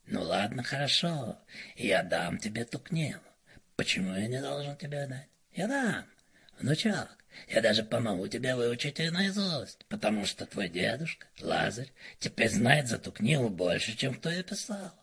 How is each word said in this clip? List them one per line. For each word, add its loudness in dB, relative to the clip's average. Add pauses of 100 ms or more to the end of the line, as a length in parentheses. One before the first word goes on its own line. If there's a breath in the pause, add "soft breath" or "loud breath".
Ну, -2
ладно, 0
хорошо, 0 (340 loud breath)
я 2
дам 0
тебе -4
ту -8
книгу. -2 (580 soft breath)
Почему 0
я -2
не -2
должен -4
тебе -6
дать? -10 (240)
Я -2
дам. 0 (540 soft breath)
Внучок, 0 (300 loud breath)
я 4
даже 4
помогу 0
тебе -2
выучить 0
ее 0
наизусть, 0
потому 0
что -4
твой -4
дедушка, -2 (120)
Лазарь, 0 (280 loud breath)
теперь 2
знает 6
за 0
ту -8
книгу 4
больше, 0
чем -2
кто -4
ее -2
писал. -8